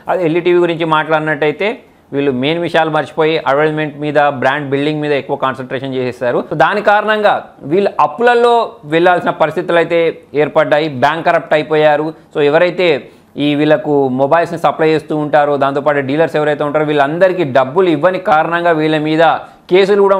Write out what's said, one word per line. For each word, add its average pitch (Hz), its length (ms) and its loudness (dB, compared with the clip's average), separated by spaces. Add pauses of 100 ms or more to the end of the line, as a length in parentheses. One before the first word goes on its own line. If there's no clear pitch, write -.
అదే 180 180 -2
ఎల్ఈ 165 140 0
టీవీ 175 200 2
గురించి 170 260 0
మాట్లాడినట్టయితే 156 920 -2 (340)
వీళ్ళు 139 180 0 (120)
మెయిన్ 165 220 -2
విషయాలు 160 240 0
మర్చిపోయి 156 440 -2 (160)
అడ్వర్టైజ్‌మెంట్ 151 540 -2
మీద, 151 160 0 (220)
బ్రాండ్ 139 280 -2
బిల్డింగ్ 147 320 -2
మీద 147 100 -4
ఎక్కువ 139 320 -2
కాన్సన్ట్రేషన్ 131 540 -6
చేసేస్తారు. 127 420 -4 (100)
So, 170 140 -6
దాని 190 180 -4
కారణంగా 208 520 0 (380)
వీళ్ళు 196 280 0
అప్పులలో 233 720 2 (220)
వెళ్ళాల్సిన 170 360 2 (140)
పరిస్థితులు 175 340 -2
అయితే 170 220 0 (420)
ఏర్పడ్డాయి, 151 480 2 (140)
బ్యాంక్ 151 240 0
కరప్ట్ 170 260 0
అయిపోయారు. 151 600 2 (220)
So, 156 60 0
ఎవరైతే 170 460 2 (500)
ఈ 147 180 0
వీళ్ళకు 147 520 2 (140)
మొబైల్స్ని 160 440 0
సప్లై 156 240 2
చేస్తూ 156 360 -2
ఉంటారో, 147 320 2
దాంతోపాటు 139 420 0 (100)
డీలర్స్ 156 260 -2
ఎవరైతే 151 280 0
ఉంటారో 151 220 0
వీళ్ళందరికీ 160 580 0
డబ్బులు 135 460 2
ఇవ్వని 170 300 0 (120)
కారణంగా 170 400 2 (100)
వీళ్ళ 156 160 0
మీద 156 260 0 (480)
కేసులు 196 300 4
కూడా 196 180 4